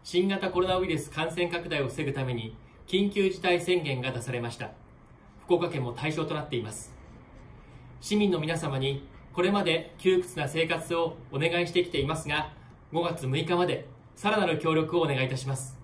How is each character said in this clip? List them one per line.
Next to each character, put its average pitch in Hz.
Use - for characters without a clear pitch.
新 185
型 190
コ 175
ロ 185
ナ 185
ウ 185
イ -
ル 156
ス -
感 160
染 175
拡 170
大 147
を 131
防 151
ぐ 135
た 135
め 123
に、 110
緊 202
急 190
事 -
態 175
宣 175
言 135
が 131
出 117
さ 127
れ 123
ま 117
し -
た。 110
福 175
岡 170
県 131
も 120
対 151
象 160
と 156
な 151
っ -
て 131
い 113
ま 104
す。 -
市 208
民 208
の 160
皆 160
様 139
に、 135
こ 175
れ 190
ま 202
で 165
窮 185
屈 -
な 147
生 160
活 170
を 165
お 139
願 170
い 170
し -
て 180
き -
て -
い 139
ま 156
す 156
が、 -
五 170
月 165
六 131
日 165
ま 180
で 143
さ 202
ら 214
な 196
る 160
協 160
力 160
を 165
お 160
願 139
い 131
い 127
た 131
し -
ま 135
す。 -